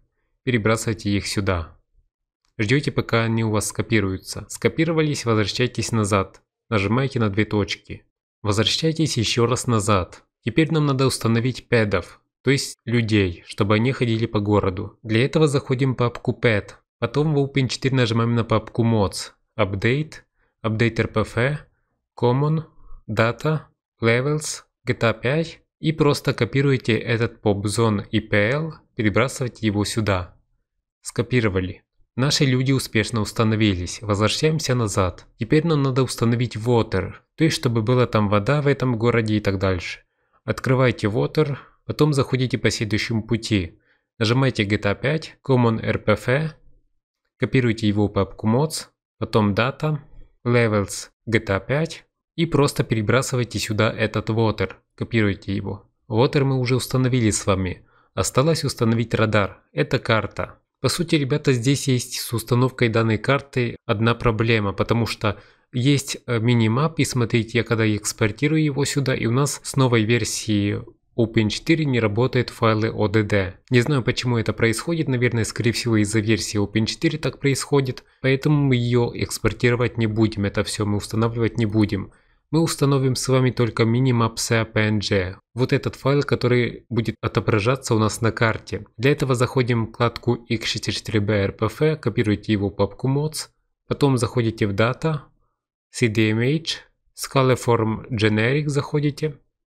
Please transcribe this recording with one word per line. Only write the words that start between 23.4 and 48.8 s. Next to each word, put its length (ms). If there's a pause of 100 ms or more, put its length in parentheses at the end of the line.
Levels, 600 (220)
G 100
T 140
A 40
пять 480 (200)
и 100
просто 420
копируете 640
этот 460
Pop 200
Zone 460
и 120
P 300
L, 240 (200)
перебрасывайте 720
его 180
сюда. 520 (640)
Скопировали. 800 (340)
Наши 280
люди 280
успешно 480
установились. 840
Возвращаемся 720
назад. 520 (120)
Теперь 260
нам 180
надо 200
установить 540
Water, 560 (240)
то 80
есть 100
чтобы 260
была 260
там 220
вода 320
в 60
этом 320
городе 380
и 40
так 180
дальше. 420 (420)
Открывайте 640
Water, 520 (280)
потом 260
заходите 460
по 120
следующему 520
пути. 560 (400)
Нажимайте 460
G 140
T 120
A 60
пять, 400 (100)
Common 340
Р 200
П 140
Ф, 420 (840)
копируйте 480
его 220
в 40
папку 360
Mods, 380 (320)